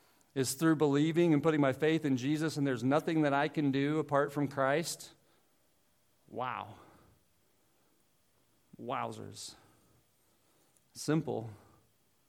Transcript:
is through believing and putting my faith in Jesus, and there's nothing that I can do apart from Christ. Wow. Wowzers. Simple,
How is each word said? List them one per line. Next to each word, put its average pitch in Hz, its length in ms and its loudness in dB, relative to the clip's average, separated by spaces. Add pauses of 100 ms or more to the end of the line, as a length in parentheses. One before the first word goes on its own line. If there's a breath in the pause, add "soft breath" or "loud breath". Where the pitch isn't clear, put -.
(340 soft breath)
is 131 200 0
through 160 220 4
believing 151 580 4
and 143 80 4
putting 156 180 2
my 135 120 4
faith 156 320 0
in 135 120 2
Jesus, 147 400 -2
and 139 100 0
there's 123 180 -2
nothing 156 380 2
that 143 120 2
I 143 140 0
can 147 220 0
do 143 280 0
apart 143 340 0
from 143 160 -2
Christ. 139 640 -2 (1160)
Wow. 110 400 -8 (2000 soft breath)
Wowzers. 113 720 -10 (1400 soft breath)
Simple, 117 560 -4 (800 soft breath)